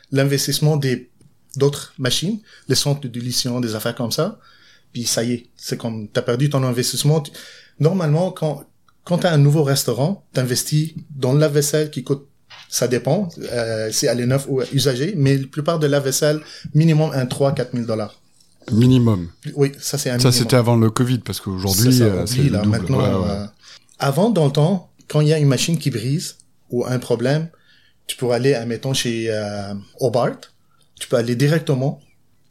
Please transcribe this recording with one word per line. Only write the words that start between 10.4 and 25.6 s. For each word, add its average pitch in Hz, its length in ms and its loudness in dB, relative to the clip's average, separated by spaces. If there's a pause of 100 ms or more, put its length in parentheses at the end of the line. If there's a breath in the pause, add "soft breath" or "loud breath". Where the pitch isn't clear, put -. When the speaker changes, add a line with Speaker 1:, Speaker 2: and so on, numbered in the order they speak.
Speaker 1:
dans 135 240 0
le 147 60 4
lave-vaisselle 151 500 0
qui 127 120 -8
coûte, 143 260 -4 (420 loud breath)
ça - 180 -2
dépend, 143 400 0 (240)
euh, 113 400 -4
si - 140 -2
elle 120 140 2
est 120 60 -2
neuve 139 220 0
ou 131 140 -2 (100)
usagée, 135 460 0
mais 139 180 4
la 135 100 -6
plupart 156 320 -2
de 147 80 2
lave-vaisselle, 143 540 0 (340 loud breath)
minimum 156 380 4
un 127 140 -2
trois, 135 260 0
quatre 127 220 -4
mille 120 100 -4
dollars. 107 340 -6 (520)
Speaker 2:
Minimum. 113 580 4 (260)
Speaker 1:
Oui, 139 240 0
ça - 200 -6
c'est 135 100 -4
un 123 100 -2
Speaker 2:
Ça, 127 100 4
Speaker 1:
minimum. 120 160 2
Speaker 2:
c'était 131 120 2
avant 120 200 4
le 117 120 6
covid, 123 300 0
parce - 220 -10
qu'aujourd'hui, 98 520 0
Speaker 1:
C'est 127 60 6
ça, 120 60 6
Speaker 2:
euh, 95 180 2
Speaker 1:
oublie, 107 100 -4
Speaker 2:
c'est 131 120 2
le - 80 4
Speaker 1:
là, 95 80 0
Speaker 2:
double. 104 100 2
Speaker 1:
maintenant, 131 280 0
Speaker 2:
Ouais, 98 280 2
ouais. 101 60 0
Speaker 1:
euh, 101 140 -6 (520 loud breath)
avant, 160 320 2
dans 165 160 2
le 139 60 2
temps, 175 360 0 (200)
quand 151 120 0
il 151 80 4
y 156 60 4
a 156 40 2
une 143 100 4
machine 143 300 2